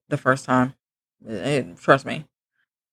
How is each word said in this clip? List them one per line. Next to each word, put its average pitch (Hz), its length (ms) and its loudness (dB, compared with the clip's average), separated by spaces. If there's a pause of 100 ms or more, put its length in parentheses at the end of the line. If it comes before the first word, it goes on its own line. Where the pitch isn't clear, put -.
the 147 80 -4
first 131 280 0
time. 127 300 2 (500)
It, 107 540 -4
trust - 260 4
me. 123 200 -8 (680)